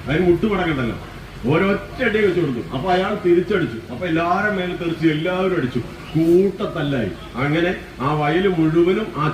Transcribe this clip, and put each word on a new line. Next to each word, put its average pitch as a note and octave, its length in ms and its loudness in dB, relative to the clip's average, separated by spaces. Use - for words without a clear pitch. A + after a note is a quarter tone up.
അതിന് D#3 220 2
മുട്ട് F3 240 4
മടക്കണ്ടല്ലോ, C#3+ 440 -2
ഒരൊറ്റ G3 460 0
അടി G#3+ 160 0
വെച്ച് F3 160 2
കൊടുത്തു. B2+ 220 -2
അപ്പൊ C3 180 -6
അയാൾ G3 180 0
തിരിച്ചടിച്ചു. F3 520 2
അപ്പൊ - 180 -10
എല്ലാവരും E3+ 480 0
മേലെ F3+ 220 -2
തെറിച്ച് E3 340 0
എല്ലാവരും F#3 460 0
അടിച്ചു, B2 220 -2
കൂട്ടത്തല്ലായി. D#3+ 1000 2
അങ്ങനെ E3+ 280 2
ആ C#3+ 40 0
വയല് F#3 380 2
മുഴുവനും E3+ 480 4
ആ D#3 120 2